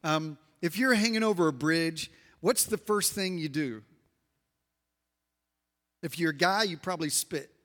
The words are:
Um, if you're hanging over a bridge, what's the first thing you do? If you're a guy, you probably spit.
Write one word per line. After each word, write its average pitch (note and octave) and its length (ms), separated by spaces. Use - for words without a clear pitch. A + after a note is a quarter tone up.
Um, D#3 340
if E3+ 160
you're B3+ 160
hanging A3 300
over F3+ 240
a D3+ 60
bridge, D#3+ 580
what's A#3 240
the G#3+ 120
first - 360
thing F#3 240
you D#3 120
do? C3 340
If D#3+ 160
you're D#3+ 120
a D3 40
guy, F#3+ 280
you F3+ 140
probably D#3+ 320
spit. - 420